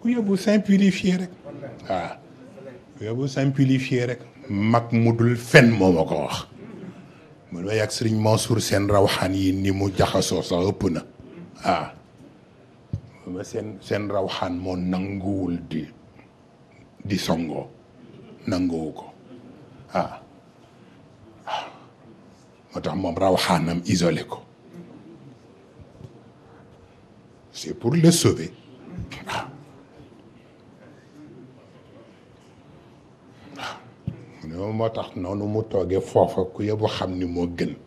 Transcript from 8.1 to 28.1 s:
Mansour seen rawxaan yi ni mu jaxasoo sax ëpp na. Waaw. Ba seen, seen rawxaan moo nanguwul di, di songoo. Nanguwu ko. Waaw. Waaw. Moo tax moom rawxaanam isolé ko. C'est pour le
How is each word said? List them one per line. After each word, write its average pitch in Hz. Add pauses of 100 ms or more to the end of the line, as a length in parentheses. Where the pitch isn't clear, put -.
Mansour 110
seen 101
rawxaan 98
yi 95
ni 95
mu 98
jaxasoo 95
sax 90
ëpp 101 (100)
na. 78 (640)
Waaw. 85 (1400)
Ba 92
seen, 107
seen 104
rawxaan 95
moo 92
nanguwul 92 (140)
di, 78 (1200)
di 101
songoo. 80 (760)
Nanguwu 85
ko. - (880)
Waaw. 85 (1400)
Waaw. - (1040)
Moo -
tax 82
moom 90
rawxaanam 87
isolé 85
ko. - (3000)
C'est -
pour 120
le 170